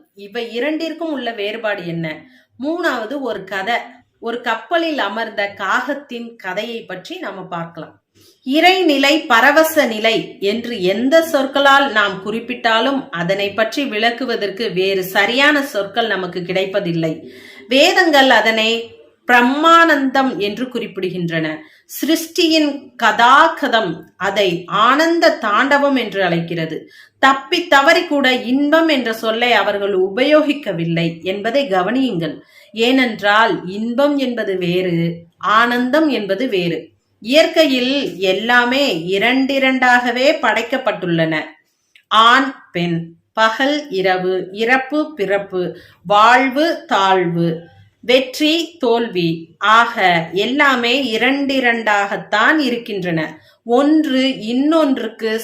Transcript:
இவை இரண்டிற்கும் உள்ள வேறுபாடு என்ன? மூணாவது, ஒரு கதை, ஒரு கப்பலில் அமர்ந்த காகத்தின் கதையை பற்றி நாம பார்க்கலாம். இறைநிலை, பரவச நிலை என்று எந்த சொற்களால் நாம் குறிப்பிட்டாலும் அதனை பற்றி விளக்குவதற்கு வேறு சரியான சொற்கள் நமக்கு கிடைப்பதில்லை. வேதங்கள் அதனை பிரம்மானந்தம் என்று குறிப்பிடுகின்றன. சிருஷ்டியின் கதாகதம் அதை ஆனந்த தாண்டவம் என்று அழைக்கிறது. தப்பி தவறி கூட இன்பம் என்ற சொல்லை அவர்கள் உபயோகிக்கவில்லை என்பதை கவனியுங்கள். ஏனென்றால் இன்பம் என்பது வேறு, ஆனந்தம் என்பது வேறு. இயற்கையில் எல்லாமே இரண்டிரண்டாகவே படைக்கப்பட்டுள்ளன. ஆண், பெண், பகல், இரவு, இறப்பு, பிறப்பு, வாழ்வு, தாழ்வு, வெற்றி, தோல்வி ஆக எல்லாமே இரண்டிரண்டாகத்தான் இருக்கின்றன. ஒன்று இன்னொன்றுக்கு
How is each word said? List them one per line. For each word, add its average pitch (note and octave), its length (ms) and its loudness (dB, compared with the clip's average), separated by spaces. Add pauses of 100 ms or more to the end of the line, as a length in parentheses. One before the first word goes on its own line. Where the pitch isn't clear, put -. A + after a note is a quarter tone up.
(180)
இவை G#3 340 -10
இரண்டிற்கும் D#4 600 -6
உள்ள B3 200 -6
வேறுபாடு G#3 540 -6
என்ன? E3 360 -8 (380)
மூணாவது, C#4+ 600 -4
ஒரு G#3+ 220 -8
கதை, G#3 340 -4 (440)
ஒரு A#3 200 -8
கப்பலில் D4+ 580 -4
அமர்ந்த G#3 580 -4
காகத்தின் A#3 800 -6
கதையை G#3+ 440 -8
பற்றி F#3 380 -14
நாம F#3+ 280 -12
பார்க்கலாம். E3 520 -12 (480)
இறைநிலை, D#4 800 2
பரவச C#4+ 600 4
நிலை A3 540 -2
என்று A3 440 -4
எந்த B3 380 2
சொற்களால் C#4 680 2
நாம் G3+ 280 0
குறிப்பிட்டாலும் A#3 920 -2
அதனை G3 380 -2
பற்றி A3 360 -2
விளக்குவதற்கு A3 880 -2
வேறு F#3+ 300 0
சரியான B3 600 2
சொற்கள் A3 440 -4
நமக்கு F#3 340 -4
கிடைப்பதில்லை. F3 840 -4 (460)
வேதங்கள் D4 600 4
அதனை A3 600 0 (360)
பிரம்மானந்தம் C4+ 1120 4
என்று G#3 260 -4
குறிப்பிடுகின்றன. E3+ 960 -6 (300)
சிருஷ்டியின் D#4 1080 -2
கதாகதம் A#3 1200 2
அதை F#3+ 460 -2 (140)
ஆனந்த D#4 580 2
தாண்டவம் B3 600 2
என்று G3 260 -4
அழைக்கிறது. E3 680 -4 (320)
தப்பி C#4+ 460 2
தவறி E4 380 4
கூட B3+ 300 2 (100)
இன்பம் D4 440 2
என்ற A#3+ 260 0
சொல்லை A#3 380 0
அவர்கள் G3+ 480 0
உபயோகிக்கவில்லை F#3+ 1200 0
என்பதை G#3 420 -2
கவனியுங்கள். F#3+ 720 -2 (320)
ஏனென்றால் A3 1000 2
இன்பம் A#3+ 480 0
என்பது G#3+ 380 -4
வேறு, E3+ 640 -2 (320)
ஆனந்தம் B3 580 2
என்பது G#3 360 -2
வேறு. F3 460 -4 (280)
இயற்கையில் C#4 1040 0
எல்லாமே A#3+ 840 0
இரண்டிரண்டாகவே B3+ 1300 2
படைக்கப்பட்டுள்ளன. F3+ 1080 -2 (680)
ஆண், A#3+ 420 4 (160)
பெண், E3+ 460 -4 (180)
பகல், C#4 560 0
இரவு, F#3 640 -2
இறப்பு, C4 600 -2
பிறப்பு, F#3 600 -4 (300)
வாழ்வு, B3+ 840 2
தாழ்வு, F3 760 0 (400)
வெற்றி, D4+ 760 0
தோல்வி F#3 800 -2 (140)
ஆக F#3+ 640 2
எல்லாமே B3 720 0
இரண்டிரண்டாகத்தான் A#3 1500 0
இருக்கின்றன. G3 800 -4 (260)
ஒன்று C4+ 720 2 (100)
இன்னொன்றுக்கு A#3+ 1000 0